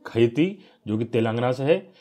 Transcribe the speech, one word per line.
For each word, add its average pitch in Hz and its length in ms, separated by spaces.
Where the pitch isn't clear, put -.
खेती, 123 500
जो 104 100
कि 113 80
तेलंगाना 117 460
से 131 120
है, 175 380